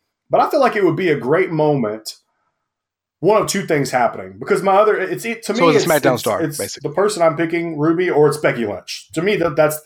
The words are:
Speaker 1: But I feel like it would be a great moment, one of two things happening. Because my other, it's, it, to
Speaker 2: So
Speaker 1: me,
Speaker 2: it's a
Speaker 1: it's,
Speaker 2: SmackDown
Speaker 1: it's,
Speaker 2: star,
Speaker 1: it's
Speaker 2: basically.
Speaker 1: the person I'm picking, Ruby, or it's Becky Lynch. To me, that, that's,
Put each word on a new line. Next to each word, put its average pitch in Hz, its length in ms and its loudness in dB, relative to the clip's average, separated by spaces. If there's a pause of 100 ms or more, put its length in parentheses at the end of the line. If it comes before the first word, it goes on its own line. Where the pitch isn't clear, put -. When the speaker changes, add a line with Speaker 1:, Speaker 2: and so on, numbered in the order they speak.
(280)
Speaker 1:
But 175 120 2
I 269 80 0
feel 311 120 0
like 240 160 2
it 196 80 0
would 160 120 2
be 180 140 0
a 139 80 0
great 156 320 0
moment, 139 640 -2 (1040)
one 202 240 2
of - 60 -6
two 196 180 -4
things 143 240 0
happening. 101 480 -2
Because 165 240 0
my 190 140 4
other, 208 200 4
it's, 175 280 -6
it, 226 200 -8
to 214 120 -4
Speaker 2:
So 233 100 0
Speaker 1:
me, 156 80 6
Speaker 2:
it's 139 100 2
a 147 80 0
Speaker 1:
it's, 143 120 2
Speaker 2:
SmackDown 131 100 2
Speaker 1:
it's, 117 80 -4
Speaker 2:
star, 107 180 -2
Speaker 1:
it's 147 160 -4
Speaker 2:
basically. 104 320 -8
Speaker 1:
the 147 60 -12
person 202 260 0
I'm 160 160 2
picking, 170 420 -4
Ruby, 165 320 0
or 151 180 4
it's 143 80 -2
Becky 123 280 -2
Lynch. - 500 -10
To 160 80 -4
me, 202 140 0
that, 160 200 -2
that's, 151 300 2